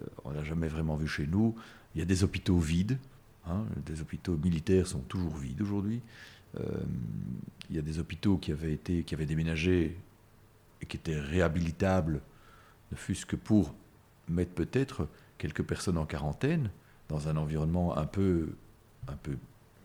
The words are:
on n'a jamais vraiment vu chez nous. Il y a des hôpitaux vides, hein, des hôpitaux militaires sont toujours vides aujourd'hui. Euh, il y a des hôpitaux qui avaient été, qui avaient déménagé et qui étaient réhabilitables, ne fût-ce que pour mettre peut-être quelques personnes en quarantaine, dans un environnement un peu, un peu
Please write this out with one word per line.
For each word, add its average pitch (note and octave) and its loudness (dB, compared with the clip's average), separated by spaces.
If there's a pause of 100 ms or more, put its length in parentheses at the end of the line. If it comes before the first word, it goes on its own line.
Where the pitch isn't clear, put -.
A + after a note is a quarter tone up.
(260)
on C2 -6
n'a D2+ -4
jamais D#2+ 0
vraiment D#2 0
vu D2+ 0
chez D2+ -2
nous. G#2+ 2 (400)
Il - -2
y - 0
a F2 0
des F#2 4
hôpitaux - 2
vides, F2 2 (500)
hein, F#2 0 (220)
des D#2+ -6
hôpitaux E2 -2
militaires F2 4
sont E2+ -4
toujours D#2 -2
vides C2+ -4
aujourd'hui. G2+ 0 (580)
Euh, - -2 (1080)
il E2+ -4
y - 0
a - 0
des D#2 -4
hôpitaux E2+ 2
qui D#2+ -4
avaient D#2 -2
été, E2+ 0
qui - -6
avaient D2+ -2
déménagé D#2+ 2 (840)
et - -8
qui - -8
étaient D#2+ -2
réhabilitables, E2 2 (720)
ne - -6
fût-ce - -4
que - -2
pour G2 4 (540)
mettre F2 0
peut-être F2 0 (300)
quelques D2+ -4
personnes E2+ -2
en D#2 0
quarantaine, F#2 -2 (360)
dans D#2 -2
un D#2 0
environnement D#2 2
un D#2 2
peu, F2+ 2 (580)
un D2 -8
peu C#2+ -6 (480)